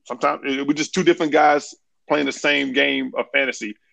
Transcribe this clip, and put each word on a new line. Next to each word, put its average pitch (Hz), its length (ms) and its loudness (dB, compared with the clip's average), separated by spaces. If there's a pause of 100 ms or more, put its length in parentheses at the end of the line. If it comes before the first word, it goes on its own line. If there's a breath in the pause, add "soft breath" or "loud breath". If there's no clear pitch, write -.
sometimes 143 420 -4
it, 139 220 -2
we're 147 60 4
just 147 200 -4
two 185 100 0
different 170 280 2
guys 147 420 4 (340)
playing 147 200 0
the 135 40 -2
same 143 420 -2
game 135 440 0
of 120 160 -2
fantasy. 127 420 -2 (180)